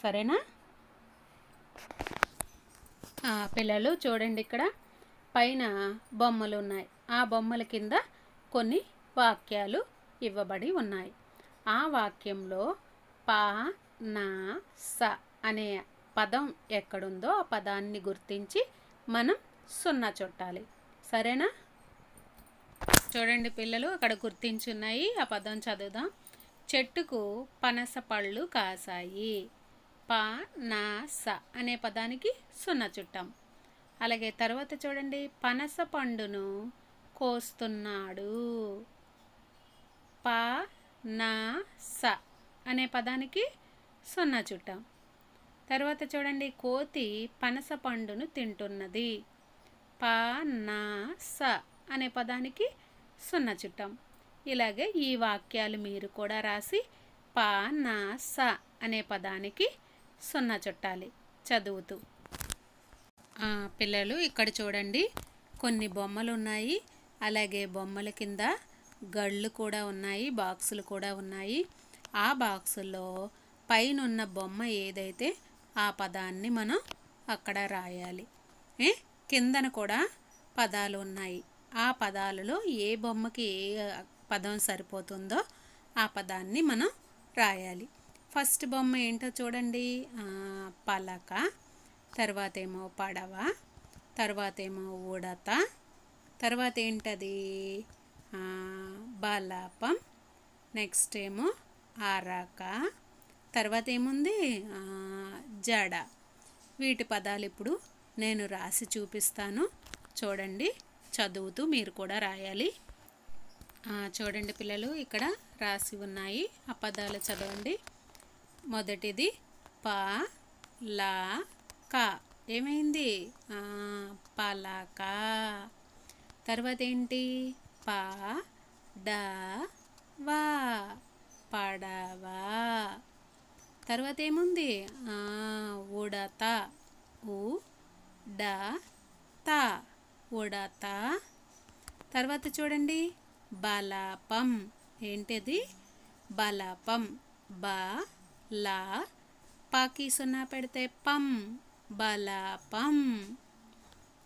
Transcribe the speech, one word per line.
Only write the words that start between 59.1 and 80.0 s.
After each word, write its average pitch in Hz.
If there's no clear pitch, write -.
సున్నా 240
చుట్టాలి 190
చదువుతూ. 196
ఆ, 208
పిల్లలు 208
ఇక్కడ 226
చూడండి, 208
కొన్ని 226
బొమ్మలు 202
ఉన్నాయి. 220
అలాగే 208
బొమ్మల 196
కింద 202
గళ్ళు 202
కూడా 214
ఉన్నాయి, 196
బాక్సులు 202
కూడా 196
ఉన్నాయి. 196
ఆ 214
బాక్సుల్లో 190
పైనున్న 233
బొమ్మ 190
ఏదైతే 196
ఆ 208
పదాన్ని 190
మనం 233
అక్కడ 202
రాయాలి. 180
ఏ? 302
కిందన 262
కూడా 226